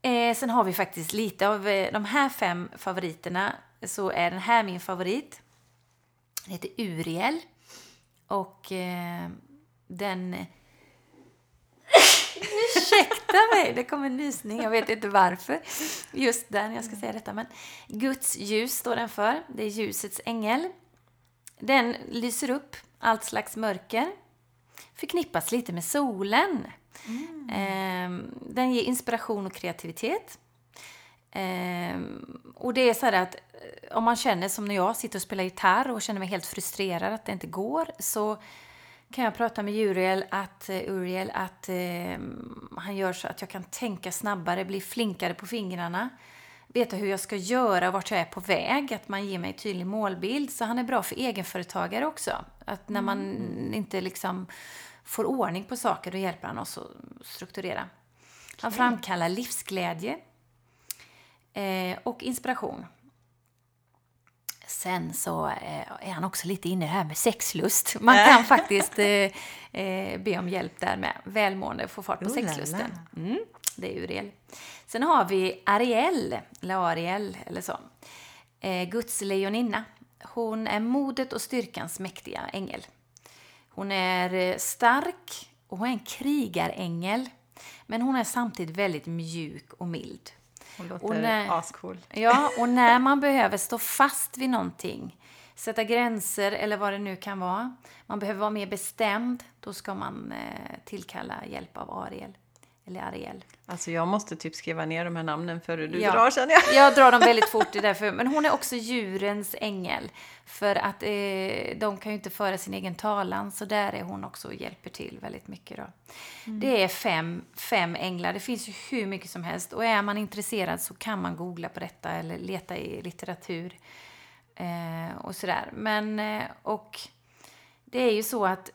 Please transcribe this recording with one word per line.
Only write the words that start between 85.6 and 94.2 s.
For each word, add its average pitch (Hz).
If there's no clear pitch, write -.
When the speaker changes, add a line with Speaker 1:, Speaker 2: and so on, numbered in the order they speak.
Speaker 1:
och 185
hon 226
är 262
en 226
krigarängel. 190
Men 226
hon 262
är 233
samtidigt 196
väldigt 185
mjuk 165
och -
mild. -
Speaker 2:
Hon 175
låter 180
Speaker 1:
Och 214
när 214
Speaker 2:
ascool. 180
Speaker 1:
Ja, 240
och 240
när 247
man 269
behöver 254
stå 202
fast -